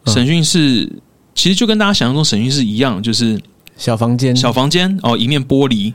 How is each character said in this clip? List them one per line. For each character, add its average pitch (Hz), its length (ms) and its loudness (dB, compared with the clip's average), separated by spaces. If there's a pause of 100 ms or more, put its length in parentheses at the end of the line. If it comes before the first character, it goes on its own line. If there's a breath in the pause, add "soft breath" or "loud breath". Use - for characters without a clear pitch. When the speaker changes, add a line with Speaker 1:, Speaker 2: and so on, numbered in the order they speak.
Speaker 1:
嗯。 117 80 0
Speaker 2:
审 120 140 2
讯 160 180 2
室 143 440 0 (460)
其 - 140 0
实 190 80 2
就 233 100 0
跟 220 100 2
大 214 100 2
家 202 60 2
想 151 140 0
象 127 80 0
中 156 100 2
审 104 160 0
讯 120 80 -2
室 135 160 0
一 107 120 -2
样， 113 260 0
就 113 100 -2
是 110 280 -2 (360)
Speaker 1:
小 117 200 -4
房 117 200 0
间。 127 200 0
Speaker 2:
小 127 160 0
房 127 180 0
间， 185 320 0
哦， 120 140 0
一 113 100 -2
面 139 180 0
玻 139 240 2
璃， 110 260 -2